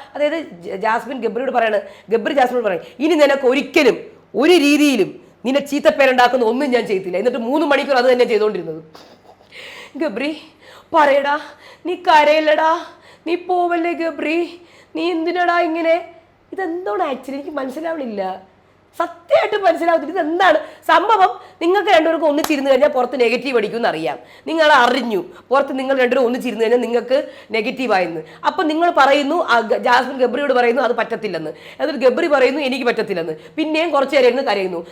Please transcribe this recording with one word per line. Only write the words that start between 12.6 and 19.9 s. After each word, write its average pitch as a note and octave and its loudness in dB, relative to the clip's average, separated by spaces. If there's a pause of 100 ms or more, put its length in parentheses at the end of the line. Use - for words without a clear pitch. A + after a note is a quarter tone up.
നീ E4 0
പോവല്ലേ F4 -2
ഗബ്രി, D#4+ -4 (340)
നീ E4 -2
എന്തിനടാ F4 0
ഇങ്ങനെ?" E4+ 0 (420)
ഇതെന്താണ് F#4 -6
ആക്ച്വലി C4+ -6
എനിക്ക് C#4 -10
മനസ്സിലാവണില്ല, C4+ -6 (460)
സത്യമായിട്ട് G#4 -2
മനസ്സിലാവത്തില്ല. E4 2